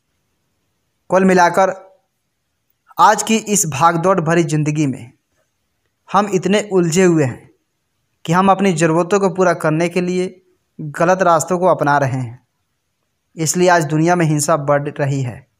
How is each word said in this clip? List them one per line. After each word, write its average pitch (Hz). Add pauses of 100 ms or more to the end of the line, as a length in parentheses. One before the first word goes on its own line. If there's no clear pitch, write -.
(1080)
कुल 190
मिलाकर 180 (1000)
आज 196
की 220
इस 208
भागदौड़ 170
भरी 165
ज़िंदगी 151
में 120 (1000)
हम 202
इतने 202
उलझे 175
हुए 160
हैं - (760)
कि 165
हम 190
अपनी 185
ज़रूरतों 170
को 196
पूरा 175
करने 165
के 180
लिए 180 (360)
गलत 170
रास्तों 170
को 180
अपना 147
रहे 135
हैं। 123 (880)
इसलिए 180
आज 170
दुनिया 156
में 170
हिंसा 151
बढ़ 143
रही 139
है। 117 (120)